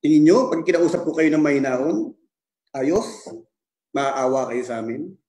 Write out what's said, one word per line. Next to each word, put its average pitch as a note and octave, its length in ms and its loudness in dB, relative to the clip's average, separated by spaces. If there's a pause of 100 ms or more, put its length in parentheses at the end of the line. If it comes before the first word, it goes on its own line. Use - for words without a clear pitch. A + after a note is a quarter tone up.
Tingin D3+ 160 6
nyo, F#3+ 320 4
pag D#3+ 100 -2
kinausap E3+ 380 0
ko D#3+ 160 -4
kayo D#3+ 160 2
ng D#3 80 2
mahinahon, C#3 720 -2 (640)
ayos, E3 480 -2 (640)
maaawa C3 640 -2
kayo B2 160 -4
sa A2+ 160 -8
amin? D3 320 -10 (120)